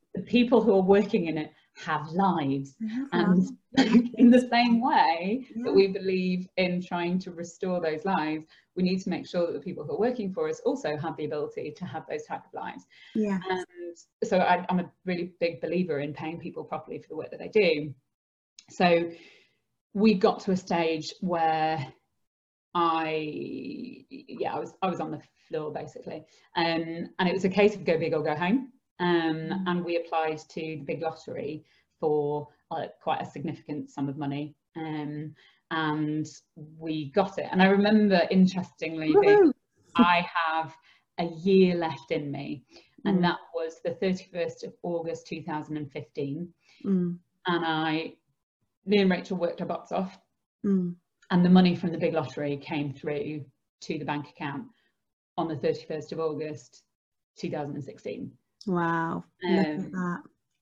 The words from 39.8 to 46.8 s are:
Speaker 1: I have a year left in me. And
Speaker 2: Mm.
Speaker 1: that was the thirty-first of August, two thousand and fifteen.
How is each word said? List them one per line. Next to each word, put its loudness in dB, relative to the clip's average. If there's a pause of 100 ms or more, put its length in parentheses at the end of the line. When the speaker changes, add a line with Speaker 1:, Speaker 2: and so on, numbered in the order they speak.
Speaker 1:
I 6
have -2 (440)
a -2
year 4
left -4
in -4
me. -10 (400)
And 4
Speaker 2:
Mm. 4
Speaker 1:
that 2 (160)
was -6
the -4
thirty-first -4
of -12
August, -6
two -10
thousand -6
and -8
fifteen. -8 (320)